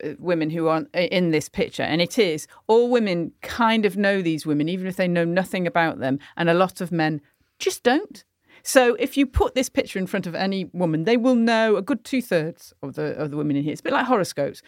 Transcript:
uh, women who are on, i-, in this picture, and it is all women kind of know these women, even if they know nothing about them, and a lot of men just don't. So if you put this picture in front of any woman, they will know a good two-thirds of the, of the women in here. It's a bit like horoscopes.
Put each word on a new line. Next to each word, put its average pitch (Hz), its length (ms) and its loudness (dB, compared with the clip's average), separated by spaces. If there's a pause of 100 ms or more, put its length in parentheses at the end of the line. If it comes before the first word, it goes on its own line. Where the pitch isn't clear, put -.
uh, 151 140 -8
women 160 320 -2
who 165 200 -2
are 160 80 4
on, 156 180 -6
i-, 175 60 2
in 180 280 2
this 156 200 0
picture, - 340 -4
and 156 180 0
it 175 160 -2
is 170 300 0 (180)
all 240 240 4
women 202 420 0 (120)
kind 226 420 2
of 185 100 -2
know 196 280 0
these 160 240 -2
women, 147 200 0
even 185 200 -4
if 185 80 -6
they 185 120 0
know 175 180 2
nothing 180 420 -2
about 170 320 0
them, 131 180 0 (180)
and 170 140 0
a 170 60 4
lot 185 260 0
of 175 100 -6
men 156 300 0 (380)
just - 240 -4
don't. 302 400 0 (380)
So 247 380 4
if 262 180 -4
you 277 100 4
put 415 280 0
this 262 140 0
picture - 300 -4
in 185 80 -4
front 185 200 -4
of 165 80 -8
any 190 380 -2
woman, 165 320 0
they 233 120 4
will 254 180 2
know 226 400 2
a 190 80 0
good 233 200 -4
two-thirds 175 680 -4 (100)
of 139 120 -10
the, 151 200 -4
of 151 160 -6
the 147 60 -6
women 147 180 0
in 143 80 0
here. 147 80 -2
It's - 100 -10
a - 20 -12
bit - 100 -2
like 269 140 0
horoscopes. 175 600 -2